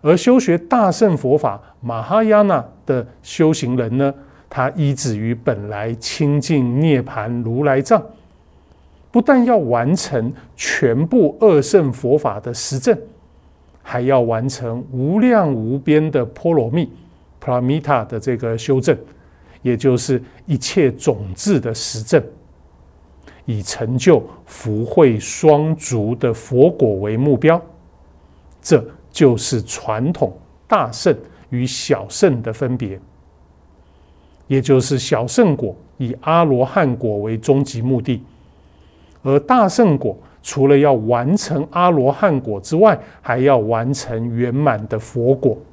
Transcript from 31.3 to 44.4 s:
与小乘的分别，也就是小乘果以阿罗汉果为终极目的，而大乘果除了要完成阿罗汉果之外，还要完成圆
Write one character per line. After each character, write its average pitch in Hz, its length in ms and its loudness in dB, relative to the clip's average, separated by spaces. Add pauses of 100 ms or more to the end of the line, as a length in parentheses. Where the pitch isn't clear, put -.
与 127 180 -4
小 104 420 -4
乘 131 340 0
的 113 100 -8
分 123 240 -4
别， 98 240 -8 (1500)
也 135 140 0
就 131 180 4
是 127 200 0
小 120 280 -2
乘 170 300 2
果 101 180 -6 (220)
以 123 240 -6
阿 165 240 2
罗 131 200 2
汉 131 300 0
果 110 260 -4
为 110 180 -4
终 139 260 2
极 117 160 -8
目 127 220 -2
的， 123 200 -4 (1000)
而 135 180 2
大 214 280 2
乘 175 280 2
果 123 200 -6 (260)
除 135 260 0
了 143 80 6
要 143 160 4
完 120 440 0
成 151 340 -4
阿 180 200 2
罗 143 220 2
汉 160 260 0
果 104 220 -6
之 156 160 -6
外， 185 220 4 (220)
还 123 180 -4
要 131 200 4
完 113 360 -2
成 117 420 -6
圆 120 180 -2